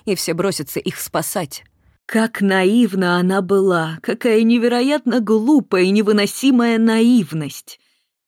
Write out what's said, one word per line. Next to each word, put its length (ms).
и 100
все 180
бросятся 460
их 200
спасать. 640
Как 340
наивна 760
она 240
была! 580
Какая 400
невероятно 760
глупая 640
и 80
невыносимая 880
наивность! 1000